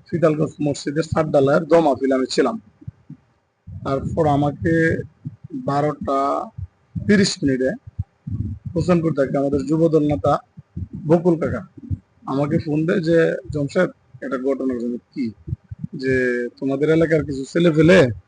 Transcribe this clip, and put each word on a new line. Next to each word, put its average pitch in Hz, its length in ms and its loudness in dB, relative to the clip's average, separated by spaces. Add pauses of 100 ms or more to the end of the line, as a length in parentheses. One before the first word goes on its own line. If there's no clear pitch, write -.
(100)
ফিতালগঞ্জ 156 400 0 (120)
মসজিদের 147 400 -4
ছাদ 156 280 -2
ডালায়ের 143 340 4
দোয়া 160 160 4
মাহফিলে 135 340 2
আমি 131 160 0
ছিলাম। 117 300 0 (1200)
তারপর 135 420 -2
আমাকে 147 760 0 (520)
বারোটা 143 880 -2 (640)
তিরিশ 196 360 4
মিনিটে 131 280 0 (1040)
হোসেনপুর 165 380 2
থেকে 139 260 0
আমাদের 139 280 -2
যুবদল 156 400 2
নেতা 147 320 0 (680)
বকুল 165 340 2
কাকা 120 260 -4 (600)
আমাকে 147 320 -2
ফোন 156 280 -2
দেয় 196 140 0
যে, 165 340 2 (180)
"জমশেদ, 147 380 -2 (320)
একটা 131 160 -6
ঘটনা 131 360 -2
ঘটেছে।" 120 240 -6 (160)
"কি?" 120 160 -4 (640)
"যে 127 540 0 (120)
তোমাদের 135 300 0
এলাকার 160 340 2
কিছু 135 200 -6
ছেলে 170 280 2
ফেলে 160 360 6 (200)